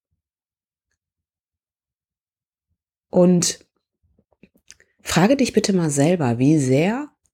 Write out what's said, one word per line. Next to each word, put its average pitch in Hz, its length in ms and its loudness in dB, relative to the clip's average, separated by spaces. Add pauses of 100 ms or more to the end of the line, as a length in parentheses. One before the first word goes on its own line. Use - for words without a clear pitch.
(3000)
Und 180 540 0 (1400)
frage 208 340 0
dich 269 160 -2
bitte 208 200 -2
mal 170 180 -2
selber, 139 480 -2
wie 147 200 2
sehr, 165 500 -2 (260)